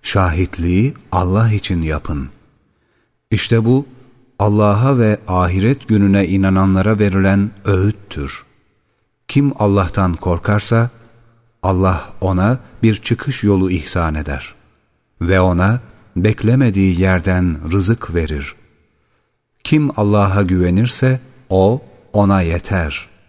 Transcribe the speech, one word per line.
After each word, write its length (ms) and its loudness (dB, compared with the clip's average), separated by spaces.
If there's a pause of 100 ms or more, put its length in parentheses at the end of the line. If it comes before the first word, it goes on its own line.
Şahitliği 880 -2 (180)
Allah 400 0
için 300 -4
yapın. 480 -6 (1000)
İşte 340 0
bu, 200 2 (540)
Allah'a 600 2
ve 280 2
ahiret 600 0
gününe 400 2
inananlara 720 2
verilen 520 0 (140)
öğüttür. 800 -4 (840)
Kim 320 2
Allah'tan 560 0
korkarsa, 760 -2 (760)
Allah 580 0
ona 380 0 (240)
bir 120 4
çıkış 480 -6
yolu 280 2
ihsan 440 -4
eder. 400 -8 (680)
Ve 200 2
ona 380 2 (360)
beklemediği 840 2
yerden 680 0
rızık 440 -2
verir. 400 -4 (1080)
Kim 360 0
Allah'a 440 2
güvenirse, 760 0 (300)
o 320 2 (320)
ona 280 2
yeter. 680 -4 (200)